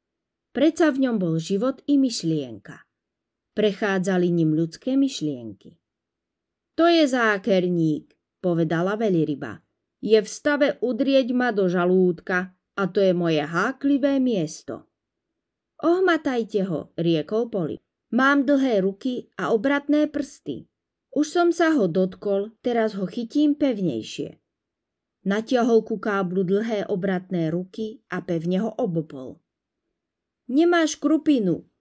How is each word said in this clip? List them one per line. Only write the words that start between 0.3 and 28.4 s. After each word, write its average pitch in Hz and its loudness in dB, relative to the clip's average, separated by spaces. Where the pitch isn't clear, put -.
Predsa 311 2
v 262 0
ňom 233 -2
bol 165 0
život 196 -4
i 285 2
myšlienka. 151 -4
Prechádzali 190 0
ním 160 2
ľudské 165 -2
myšlienky. 151 -4
„To 339 6
je 339 4
zákerník,“ 190 0
povedala 170 0
veľryba. 151 -2
„Je 214 4
v 208 -2
stave 294 0
udrieť 254 2
ma 247 0
do 196 2
žalúdka 180 2
a 196 0
to 196 0
je 185 4
moje 165 0
háklivé 262 0
miesto.“ 165 -4
„Ohmatajte 302 0
ho,“ - -6
riekol 170 -2
Polip. 160 -6
„Mám 269 2
dlhé 269 2
ruky 196 -4
a 165 -4
obratné 285 0
prsty. - -10
Už 294 0
som 349 2
sa 330 2
ho 196 2
dotkol, 196 -2
teraz 233 0
ho 196 -4
chytím 285 0
pevnejšie.“ 165 -4
Natiahol 226 2
ku 202 -6
káblu 196 -2
dlhé 202 -2
obratné 185 -2
ruky 185 -6
a 180 -6
pevne 170 -2